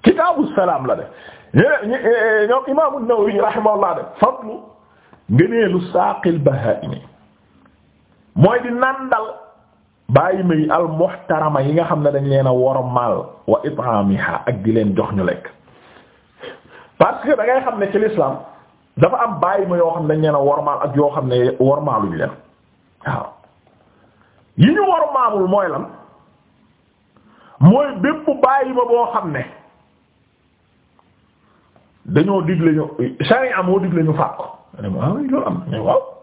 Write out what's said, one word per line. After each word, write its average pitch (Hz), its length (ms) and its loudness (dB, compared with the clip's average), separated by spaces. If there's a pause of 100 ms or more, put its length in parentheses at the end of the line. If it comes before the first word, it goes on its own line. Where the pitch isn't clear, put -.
Kitaabu 320 540 2
salaam 170 300 0
la 123 100 0
def. 85 120 -12 (460)
Ñe-, 262 340 4
ñe-, 226 600 0
ñoom 262 180 2
Imaam 277 300 0
An-Nawawi 220 440 0
rahimahullah 214 560 0
def - 100 -8 (140)
fadlu 220 400 -2 (680)
ngëneelu 185 500 2 (120)
saaqil 180 480 0
bahaa'im. 131 540 -2 (1400)
Mooy 220 260 6
di 240 80 -6
nandal 254 560 0 (840)
bàyyi 175 340 2
ma 175 120 2
yi 156 160 0
al 165 180 0
muhtarama 156 760 -2
yi 139 120 0
nga 165 100 2
xam 156 180 -2
ne 147 80 2
dañ 139 180 -2
leen 135 180 2
a 131 60 2
wormaal 127 640 0 (300)
wa 110 180 2
it'aamiha 113 840 -2
ak 98 180 -4
di 110 80 2
leen 107 240 2
jox - 160 -2
ñu 98 120 -2
lekk. - 240 -6 (1500)
Parce 190 260 2
que 277 120 2
da 214 80 -2
ngay 254 200 2
xam 220 140 -4
ne 196 140 -2
ci 196 60 0
l'islam 180 400 -2 (580)
dafa 175 200 2
am 220 240 -4
bàyyi 196 260 0
ma 180 100 -2
yoo 170 180 2
xam 151 120 -6
ne 151 80 0
dañ 156 80 0
leen 151 120 2
a 143 60 2
wormaal 143 420 0
ak 135 140 -2
yoo 147 180 2
xam 139 140 -4
ne 123 220 2 (100)
wormaaluñ 127 560 0
leen. - 140 -4 (760)
Waaw. 135 200 -6 (1300)
Yi 254 180 6
ñu 415 140 0
wormaalul 262 600 0
mooy 190 200 0
lan? - 160 -6 (1800)
Mooy 233 260 8 (160)
bépp 302 240 -2 (160)
bàyyi 262 300 2
ma 247 120 0
boo 233 280 2
xam 190 200 -4
ne 127 100 -6 (2750)
dañoo 185 360 2
digle 165 300 0
ñu, 156 120 0 (440)
sharia 233 340 0
moo 185 180 2
digle 175 220 -2
ñu 156 120 2
faat - 240 -2
ko. - 60 -10 (300)
Ma - 80 -14
ne 104 60 -8
ma, 95 180 -4
ah 156 80 0
oui, 277 140 -4
loolu 269 180 -2
am - 200 -4
na. - 40 -8
Mais 110 100 -4
waaw. 175 220 0 (200)